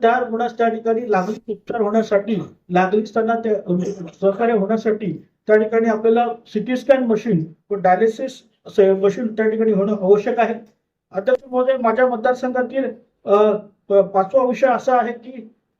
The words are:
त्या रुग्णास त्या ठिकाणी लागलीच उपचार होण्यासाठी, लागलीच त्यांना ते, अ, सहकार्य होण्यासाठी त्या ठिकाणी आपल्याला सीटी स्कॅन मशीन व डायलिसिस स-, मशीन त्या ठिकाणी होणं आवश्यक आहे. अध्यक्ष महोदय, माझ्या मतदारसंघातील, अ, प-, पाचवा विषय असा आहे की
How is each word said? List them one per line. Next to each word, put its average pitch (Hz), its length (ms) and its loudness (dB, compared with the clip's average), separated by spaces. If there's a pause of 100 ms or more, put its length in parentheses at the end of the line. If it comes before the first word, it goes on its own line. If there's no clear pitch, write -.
त्या 240 160 4
रुग्णास 233 400 -6
त्या 233 100 2
ठिकाणी 226 420 -2
लागलीच 190 380 -2
उपचार 220 320 -8
होण्यासाठी, 214 540 0 (360)
लागलीच 185 440 0
त्यांना 226 200 0
ते, 226 200 -2
अ, 185 180 -4 (480)
सहकार्य 196 320 0
होण्यासाठी 214 720 -2 (220)
त्या 214 100 4
ठिकाणी 226 320 2
आपल्याला 226 380 2 (200)
सीटी 240 300 -4
स्कॅन 262 280 2
मशीन 214 400 0 (260)
व 202 40 -2
डायलिसिस 214 680 0 (340)
स-, 214 40 4
मशीन 196 540 2
त्या 220 140 0
ठिकाणी 220 240 0
होणं 202 200 0
आवश्यक 202 460 2
आहे. 220 160 0 (580)
अध्यक्ष 226 380 -2
महोदय, 254 260 0
माझ्या 247 300 2
मतदारसंघातील, 247 760 -2 (400)
अ, 208 280 4 (360)
प-, 196 60 -2
पाचवा 196 500 2
विषय 254 220 0
असा 254 300 2
आहे 233 160 0
की 233 380 -16 (300)